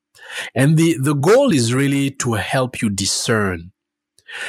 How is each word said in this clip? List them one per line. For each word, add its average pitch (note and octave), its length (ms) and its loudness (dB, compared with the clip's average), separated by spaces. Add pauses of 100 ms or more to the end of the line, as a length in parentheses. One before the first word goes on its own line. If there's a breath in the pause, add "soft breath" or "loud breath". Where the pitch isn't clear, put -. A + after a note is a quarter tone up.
(560 loud breath)
And D3 220 2
the, E3 220 2
the C#3 140 0
goal G#3 400 4
is A#2+ 200 2
really C#3 380 0
to B2 220 -4
help B2 480 -2
you A2+ 80 0
discern F#2+ 800 -2 (760 loud breath)